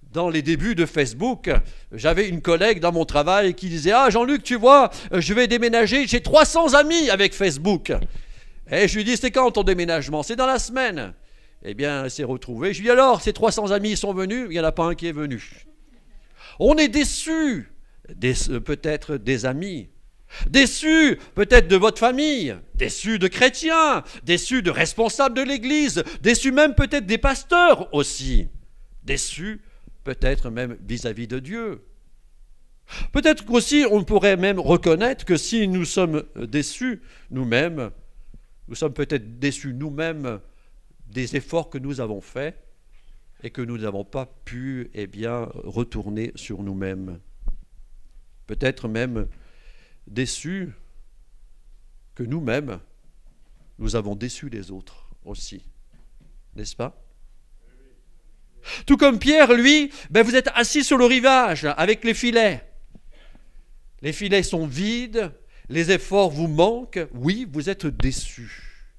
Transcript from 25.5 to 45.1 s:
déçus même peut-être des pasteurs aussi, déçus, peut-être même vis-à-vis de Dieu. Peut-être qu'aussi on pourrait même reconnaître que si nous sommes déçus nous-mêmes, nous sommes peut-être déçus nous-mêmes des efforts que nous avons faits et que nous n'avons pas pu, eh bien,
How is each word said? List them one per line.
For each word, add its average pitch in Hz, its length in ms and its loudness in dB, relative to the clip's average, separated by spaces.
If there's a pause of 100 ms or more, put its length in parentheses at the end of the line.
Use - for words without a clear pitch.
déçus 233 300 4
même 294 220 4
peut-être 277 320 2
des 220 140 -2
pasteurs 302 760 2
aussi, 135 540 0 (640)
déçus, 180 500 -6 (440)
peut-être 131 480 0
même 120 260 -8 (100)
vis-à-vis 117 400 -6
de 123 120 -6
Dieu. 190 440 -10 (1300)
Peut-être 302 320 4
qu'aussi 240 460 2
on 208 140 2
pourrait 196 340 2
même 185 220 0
reconnaître 175 640 2
que 180 100 2
si 214 320 0
nous 180 180 0
sommes 160 400 0 (100)
déçus 147 680 -6 (300)
nous-mêmes, 127 580 -2 (800)
nous 117 80 -14
sommes 147 180 -4
peut-être 120 460 -6
déçus 139 340 -6
nous-mêmes 143 640 -8 (680)
des 120 280 -8
efforts 160 360 -6
que 139 80 -10
nous 131 220 -8
avons 104 200 -8
faits 147 340 -10 (840)
et 117 80 -14
que 127 140 -10
nous 117 160 -8
n'avons 101 260 -6
pas 131 220 -10 (180)
pu, 127 480 -12
eh 104 140 -10
bien, 113 480 -8